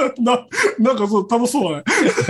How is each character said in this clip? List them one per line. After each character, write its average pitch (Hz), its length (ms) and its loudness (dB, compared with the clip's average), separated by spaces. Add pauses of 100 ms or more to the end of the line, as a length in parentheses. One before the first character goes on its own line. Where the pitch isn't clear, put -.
(220)
な-、 247 240 0 (340)
な 240 140 4
ん 220 40 -4
か 208 100 0
そ 208 120 0
う、 202 100 -2
楽 233 160 2
し 240 60 -2
そ 247 180 0
う - 40 -2
だ 147 60 -6
ね。 - 40 -14 (460)